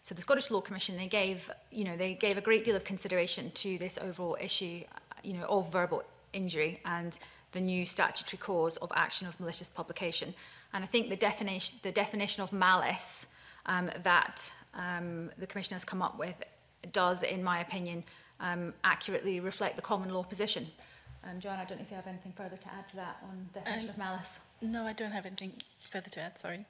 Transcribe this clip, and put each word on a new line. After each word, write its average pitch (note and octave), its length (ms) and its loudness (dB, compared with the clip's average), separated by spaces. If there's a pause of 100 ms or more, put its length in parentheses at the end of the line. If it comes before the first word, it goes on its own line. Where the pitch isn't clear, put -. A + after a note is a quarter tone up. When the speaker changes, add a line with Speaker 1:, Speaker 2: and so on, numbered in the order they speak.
Speaker 1:
So - 120 -8
the F3 80 -8
Scottish C#4 300 4
Law G3 80 4
Commission, F#3+ 360 -4
they F#3 120 -4
gave, F#3+ 420 0 (220)
you G#3 120 -2
know, F3 120 0
they F#3 180 0
gave G3+ 240 4
a - 20 0
great A3 220 6
deal A3 140 4
of - 80 0
consideration F3+ 720 0
to F#3+ 220 0
this F3+ 220 -4
overall F3+ 400 -4
issue, E3+ 440 -2 (400)
you G3 80 -4
know, F3 160 -4
of F#3 240 4
verbal F3 320 2 (280)
injury E3+ 520 0
and E3+ 340 -2 (340)
the F#3 80 -2
new F3+ 240 2
statutory - 540 2
cause E3 380 2
of - 180 -6
action E3 320 2
of E3+ 140 -10
malicious E3+ 280 -2
publication. F3 640 -2 (400)
And F#3+ 120 -4
I - 20 -8
think A#3 240 2
the F#3+ 60 2
definition, G3+ 680 0
the F#3+ 80 -2
definition G3+ 540 2
of F3+ 80 -4
malice, F#3 720 6 (400)
um, F3+ 240 2 (140)
that, - 500 6 (180)
um, F3 640 -4
the F#3 120 -8
Commission G3 260 -4
has F3+ 100 -4
come F#3 160 -2
up - 160 0
with E3+ 280 -6 (480)
does, F3+ 320 6
in F#3 180 0
my F3 160 2
opinion, F3 460 -4 (340)
um, F3 340 -2 (120)
accurately F#3 560 2
reflect F#3+ 340 0
the - 80 -6
common F#3+ 320 0
law F#3 80 0
position. F#3 460 -2 (560)
Um, F#3 160 -8
Joanne, G3 180 -6
I F#3 60 -6
don't F#3 140 -8
know G#3 60 -10
if - 60 -14
you G3+ 60 -8
have F#3 100 -10
anything F#3 300 -10
further F#3 200 -10
to F#3+ 120 -16
add G3 220 -12
to F#3+ 60 -14
that F3+ 280 -8
on F#3 280 -10
definition A3 360 -4
Speaker 2:
Um, - 20 -8
Speaker 1:
of G3+ 80 -10
malice. F#3 420 -6 (220)
Speaker 2:
no, A3+ 240 -2
I A3 60 -2
don't A3 180 -4
have G3 160 -4
anything F#3+ 260 -8 (380)
further F#3 200 -6
to E3 100 -4
add, E3+ 180 -8
sorry. F#3 320 -6